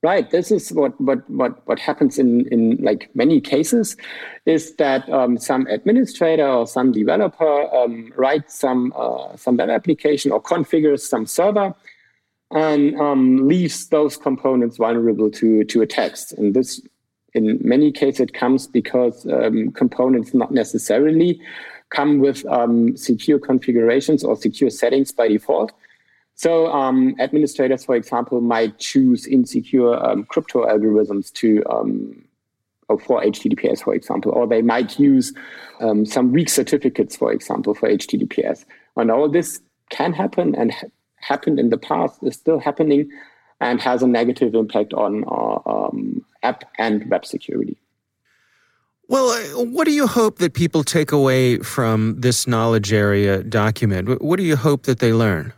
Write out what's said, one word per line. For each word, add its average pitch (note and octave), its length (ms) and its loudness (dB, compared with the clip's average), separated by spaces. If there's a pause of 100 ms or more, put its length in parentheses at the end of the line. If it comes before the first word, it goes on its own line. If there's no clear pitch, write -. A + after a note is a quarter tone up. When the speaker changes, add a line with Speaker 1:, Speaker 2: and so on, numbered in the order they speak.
Speaker 1:
Right. E3+ 280 0
This F3+ 200 0
is - 220 -2
what, C#3+ 280 0
what, C3+ 300 -2
what, B2+ 380 -4
what A2+ 100 0
happens D3 400 0
in, B2 300 2
in, A2+ 340 2
like, - 320 -2
many C#3+ 260 4
cases, F3 560 -2 (500)
is D#3 300 0
that, C3+ 320 0
um, B2+ 300 2
some C3 300 -2
administrator D#3+ 760 0
or B2 200 2
some B2+ 240 0
developer, D3 840 0
um, A#2 440 -2
writes C#3+ 420 -2
some, B2+ 380 0
uh, C2 400 -8
some B2 200 0
web - 140 0
application C#3+ 600 0
or G#2+ 100 0
configures D3+ 580 0
some A2+ 240 -4
server G3 480 0 (760)
and, D3+ 500 2
um, C3+ 460 4
leaves E3+ 440 0
those D3+ 260 2
components B2+ 600 0
vulnerable A2+ 540 2
to, A2 340 2
to A2+ 180 2
attacks. - 500 -4
And G#2 200 0
this, B2+ 280 -2 (520)
in A2 300 0
many C#3 300 2
cases, C3+ 300 -2
it A#2 120 -4
comes C3 320 0
because, B2 600 -2
um, A2+ 440 0
components B2+ 640 0
not A#2+ 160 0
necessarily D3 880 0 (500)
come D3 280 2
with, C3+ 280 0
um, A#2 500 2
secure C3+ 420 0
configurations B2+ 840 0
or A2 100 0
secure A2+ 340 -2
settings C3+ 440 0
by A#2 160 0
default. C#3+ 420 0 (640)
So, E3 380 0
um, C3 480 2
administrators, C3+ 640 0
for C3 100 0
example, A#2+ 460 -2
might A2+ 380 -2
choose B2+ 480 2
insecure, B2 680 2
um, G#2 300 -2
crypto - 420 -2
algorithms G#2+ 680 0
to, G#2+ 360 2
um, G#1+ 540 -6 (640)
or G#2 100 0
for - 240 -2
H - 180 0
T - 100 0
T - 40 0
P - 140 -4
S, - 140 -2
for - 120 -2
example, - 380 -4
or A#2+ 140 2
they A2+ 160 2
might A#2 360 0
use, C#3 360 4 (460)
um, A2 260 2
some B2 260 0
weak D#3 160 2
certificates, - 680 -2
for - 160 -2
example, - 420 -4
for - 120 -2
H G#2+ 200 0
T - 100 -4
T - 80 -2
P - 200 -4
S. - 200 -6 (320)
And A2+ 140 0
all C#3 180 2
this E3+ 320 -2 (300)
can E3 240 -4
happen F3+ 400 -2
and A#2 180 0
ha-, - 140 -14 (300)
happened - 440 -2
in A#2+ 80 2
the A2+ 100 0
past, - 440 -4
is B2 120 -4
still D#3+ 240 0
happening, C#3+ 520 0 (500)
and A#2+ 220 -2
has B2+ 200 0
a B2+ 60 4
negative A#2+ 460 0
impact G#2+ 400 0
on G#2+ 300 -2
our, - 420 -4
um, G#1 580 -4 (180)
app - 220 -4 (140)
and G#2+ 320 -2
web F#2 160 -2
security. - 500 -8 (1300)
Speaker 2:
Well, C4 220 2
uh, A#3 360 -4
what C4 200 -2
do D4+ 80 2
you D4 160 2
hope A3 300 0
that F3 160 0
people E3 280 0
take D3 300 0
away C3 460 4
from A2 600 -2
this B2 300 0
knowledge A2+ 420 0
area G2+ 540 2
document? G#2 640 -2
Wh-, B2+ 140 -2
what E3+ 160 0
do G3 60 -2
you D#3 120 2
hope C#3 280 0
that B2+ 140 0
they A#2 140 2
learn? G#2 460 0